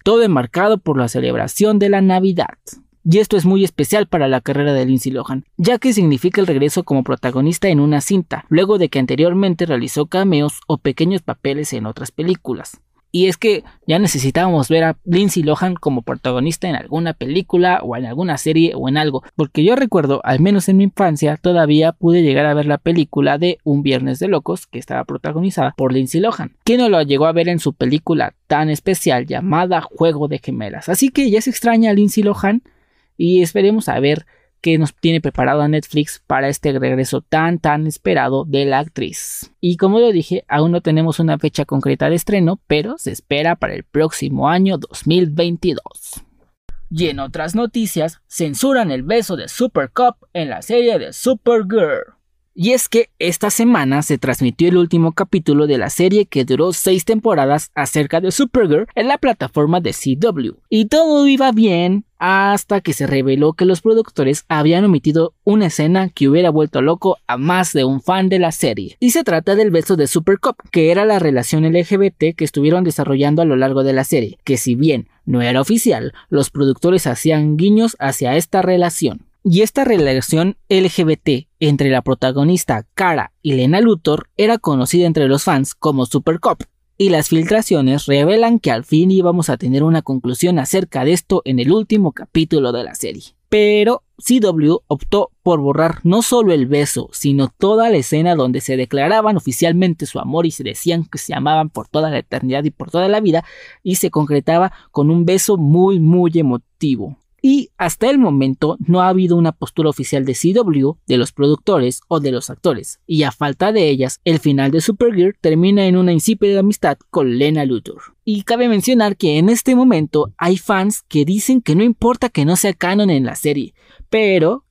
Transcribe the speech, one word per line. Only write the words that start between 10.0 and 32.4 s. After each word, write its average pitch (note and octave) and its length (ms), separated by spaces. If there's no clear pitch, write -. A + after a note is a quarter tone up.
cameos E3 600
o D#3 100
pequeños E3 460
papeles C#3 500
en A2 140
otras A2 240
películas. - 720
Y F3+ 180
es E3+ 100
que G#3 260
ya D#3+ 120
necesitábamos D#3+ 720
ver D#3+ 160
a D#3+ 200
Lindsay F3+ 380
Lohan D#3+ 320
como C3 280
protagonista C3+ 680
en D3+ 60
alguna D#3+ 400
película F3+ 680
o A#2 140
en B2+ 80
alguna D3 320
serie D#3+ 380
o C3 160
en D3 80
algo, C#3+ 240
porque D3+ 280
yo A3+ 100
recuerdo, F3+ 480
al C3 180
menos G3 280
en F#3+ 80
mi G3 80
infancia, D#3 540
todavía D#3+ 540
pude E3+ 300
llegar C#3+ 220
a D3+ 80
ver D3 140
la D3 100
película C#3+ 600
de F3 260
Un C#3+ 180
Viernes C3 360
de F#3 100
Locos, D#3 380
que - 120
estaba - 260
protagonizada D3+ 760
por B2+ 160
Lindsay C3+ 260
Lohan. G#3 420
¿Quién B3 180
no A#3 100
lo F3 100
llegó C#3+ 240
a E3 80
ver E3+ 160
en F3 120
su C#3 120
película C#3 640
tan D#3 200
especial D3+ 560
llamada E3+ 560
Juego D3+ 480
de C#3+ 120
Gemelas? B2 500
Así C4 180
que C4+ 220
ya G#3+ 100
se - 80
extraña A3+ 440
a - 20
Lindsay G#3 280
Lohan G3+ 400